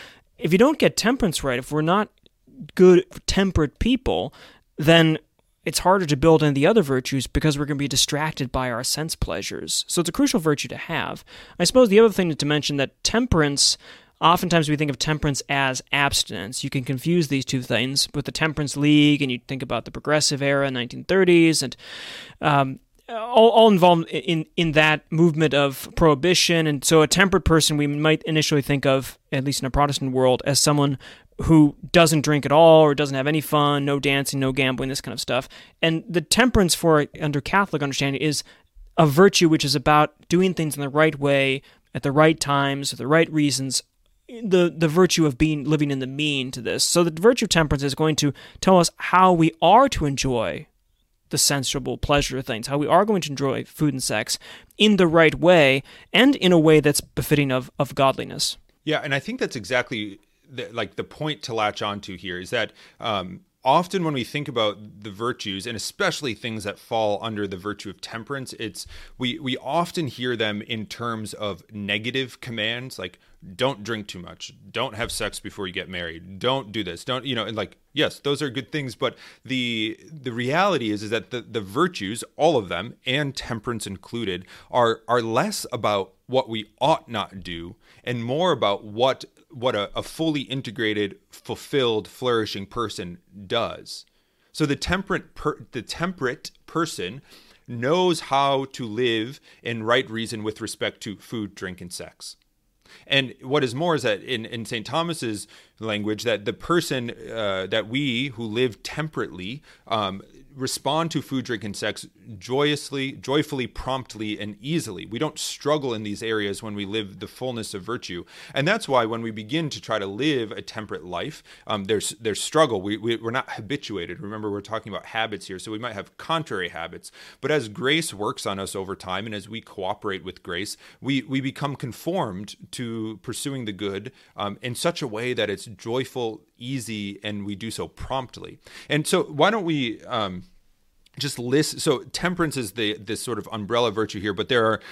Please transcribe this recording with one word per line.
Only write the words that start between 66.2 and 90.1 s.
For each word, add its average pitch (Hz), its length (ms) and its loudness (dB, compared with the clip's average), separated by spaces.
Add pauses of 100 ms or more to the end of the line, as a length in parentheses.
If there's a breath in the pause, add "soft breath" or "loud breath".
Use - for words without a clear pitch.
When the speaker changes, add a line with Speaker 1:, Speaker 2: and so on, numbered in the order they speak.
Speaker 2:
things 110 300 -8
that 101 160 -6
fall 110 420 -2
under 104 240 -4
the 95 100 -8
virtue 101 340 -10
of - 100 -18
temperance, 123 540 -12
it's, 110 300 -10 (320 loud breath)
we, 123 220 -4
we 131 200 -4
often 165 500 -4
hear 123 260 -4
them 107 280 -2
in 110 240 -8
terms 113 480 -10
of 101 280 -8 (100)
negative 110 680 -6
commands, 117 580 -8
like, 92 220 -12 (340)
"Don't 117 300 -4
drink 107 240 -8
too 95 100 -14
much, 87 340 -18 (180)
don't 113 260 -6
have 117 160 -6
sex - 260 -6
before 98 300 -10
you 87 40 -10
get 90 160 -8
married, 87 520 -12
don't 120 320 -2
do 110 100 -6
this, 85 220 -10
don't," 127 200 -6
you 131 120 -6
know, 110 80 -4
and, 107 120 -8
like, 101 200 -6 (160)
yes, 143 260 -2
those 143 240 -4
are 143 80 -4
good 123 220 -10
things, 135 240 -8
but 123 200 -4 (280 loud breath)
the, 120 560 -4 (100)
the 135 220 -8
reality 127 580 0
is, 104 140 -2
is 104 60 -8
that 110 200 -4
the, 120 120 -8
the 113 180 -8
virtues, 107 640 -4 (120)
all 151 200 2
of 98 120 0
them, 90 260 -6 (120)
and 135 300 -2
temperance 117 500 -6
included, 95 600 -8 (240 loud breath)
are, 117 360 2
are 120 160 2
less 135 480 -2
about 104 440 -2 (120)
what 123 220 0
we 110 220 -8 (100)
ought 143 280 0
not 98 320 -6
do 85 360 -12 (280 soft breath)
and 120 200 -4
more 156 280 0
about 110 320 0
what, 113 400 -2 (260)
what 123 240 -2
a, 101 240 -2
a 104 40 -6
fully 156 400 -4